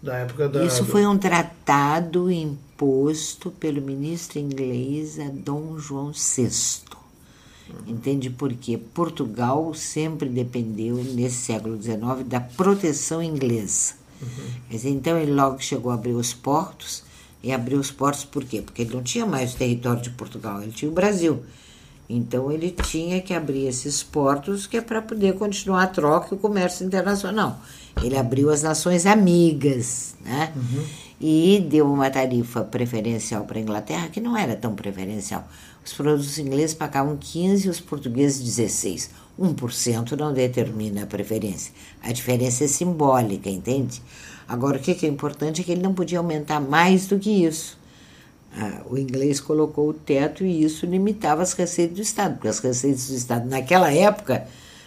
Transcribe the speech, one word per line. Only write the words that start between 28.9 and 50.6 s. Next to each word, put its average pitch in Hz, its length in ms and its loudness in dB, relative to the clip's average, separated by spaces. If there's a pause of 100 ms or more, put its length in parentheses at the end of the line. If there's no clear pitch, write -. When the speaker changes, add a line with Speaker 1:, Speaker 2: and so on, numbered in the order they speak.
Speaker 2:
amigas, 170 1160 4
né? 156 320 -4
Speaker 1:
Uhum. 131 300 -4 (360)
Speaker 2:
E 165 500 6
deu 147 200 6
uma 139 200 4
tarifa 123 520 0
preferencial 117 840 -2
pra - 140 -8
Inglaterra, 113 500 -4
que 185 120 -8
não 233 160 -2
era 151 180 0
tão 107 200 -4
preferencial. 95 720 -8 (360)
Os - 80 -14
produtos 143 460 0
ingleses 147 360 0
pagavam 147 420 -2
quinze 190 500 2
e 185 40 2
os 165 100 -4
portugueses 131 640 0
dezesseis. 101 680 -2 (280)
Um 180 160 2
por 120 180 -4
cento 120 440 -2
não 147 160 -2
determina 107 720 0
a - 20 -10
preferência. 101 640 -4 (300)
A 117 100 -6
diferença 123 520 0
é 143 40 2
simbólica, 131 800 2
entende? 120 540 -2 (440)
Agora, 131 300 -2
o 131 40 -4
que 180 140 0
que 165 120 -2
é - 20 2
importante 147 540 -4
é - 20 -4
que 170 80 -2
ele 175 100 0
não 190 120 2
podia 175 240 -2
aumentar 156 420 -2
mais 175 460 6
do 202 120 2
que 196 120 0
isso. 165 480 2 (800)
Ah, 104 320 -6
o 123 80 -4
inglês 135 440 0
colocou 151 480 2
o 151 60 -2
teto 151 500 0
e 170 180 2